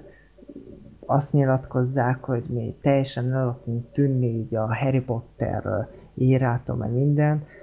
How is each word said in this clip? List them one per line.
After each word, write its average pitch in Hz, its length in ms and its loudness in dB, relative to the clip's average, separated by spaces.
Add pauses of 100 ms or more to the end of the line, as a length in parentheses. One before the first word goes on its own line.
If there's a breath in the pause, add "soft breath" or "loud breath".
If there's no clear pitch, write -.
(1080 loud breath)
azt 143 260 0
nyilatkozzák, 131 920 2
hogy 120 240 -2
mi 117 320 -6
teljesen 135 520 0
el 131 160 0
akarunk 120 440 -6
tűnni 135 340 2
így 113 280 -2
a 110 200 0
Harry 135 260 2
Potter, - 640 -4
ö, 101 120 -2 (360 loud breath)
írától, 127 640 2
meg 110 140 -4
minden. 147 560 2 (160 loud breath)